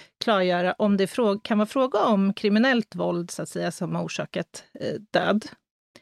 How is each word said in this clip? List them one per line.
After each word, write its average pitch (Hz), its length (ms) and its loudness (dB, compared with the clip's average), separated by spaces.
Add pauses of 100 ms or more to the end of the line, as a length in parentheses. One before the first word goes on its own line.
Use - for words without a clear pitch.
(240)
klargöra 180 500 2
om 202 240 2
det 196 60 2
är 185 40 0
frå-, 208 320 0
kan - 180 -2
vara 214 100 2
fråga 269 360 0
om 202 300 4
kriminellt 220 640 2
våld, 175 360 -4
så - 100 -10
att 156 80 -8
säga, 175 220 -4
som 165 240 -6
har 170 100 -4
orsakat, - 580 -8 (160)
eh, - 140 -6 (180)
död. 196 340 2 (560)